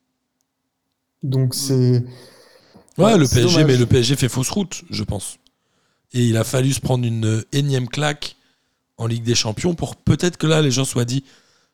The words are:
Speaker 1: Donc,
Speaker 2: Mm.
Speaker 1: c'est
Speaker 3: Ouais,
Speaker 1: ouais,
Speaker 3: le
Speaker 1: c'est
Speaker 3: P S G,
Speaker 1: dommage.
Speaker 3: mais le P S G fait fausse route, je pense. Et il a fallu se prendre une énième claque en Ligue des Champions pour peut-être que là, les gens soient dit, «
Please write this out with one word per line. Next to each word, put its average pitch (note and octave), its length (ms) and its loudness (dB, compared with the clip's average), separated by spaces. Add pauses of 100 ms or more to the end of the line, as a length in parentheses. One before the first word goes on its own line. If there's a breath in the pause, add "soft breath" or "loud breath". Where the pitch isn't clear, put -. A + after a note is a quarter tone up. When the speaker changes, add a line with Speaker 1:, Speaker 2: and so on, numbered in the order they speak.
(1200)
Speaker 1:
Donc, C3 320 -2
Speaker 2:
Mm. - 40 -8
Speaker 1:
c'est B2 480 0 (920 loud breath)
Speaker 3:
Ouais, F3 80 4
Speaker 1:
ouais, A3 120 4
Speaker 3:
le C#3+ 80 6
Speaker 1:
c'est B2 100 2
Speaker 3:
P A#2+ 60 4
S A#2+ 100 4
G, - 60 2
Speaker 1:
dommage. D3+ 160 4
Speaker 3:
mais B2 40 4
le B2 80 4
P C3+ 140 4
S A#2 60 2
G C#3 100 0
fait B2+ 140 0
fausse B2+ 220 -4
route, - 380 -6
je G#2 140 -6
pense. - 340 -8 (760)
Et B2 120 2
il A2+ 120 2
a A2+ 80 0
fallu C3+ 260 0
se - 80 -4
prendre B2+ 260 -2
une A2 460 -2
énième C3+ 380 -2
claque D3 480 -6 (580)
en A#2 120 -6
Ligue A#2 160 -4
des A#2 120 0
Champions C#3 400 -2
pour - 220 -8
peut-être E3 400 0
que D#3 100 -2
là, D#3 140 4
les C#3+ 100 2
gens C3+ 140 0
soient B2 180 -2
dit, « B2 220 -4 (480 soft breath)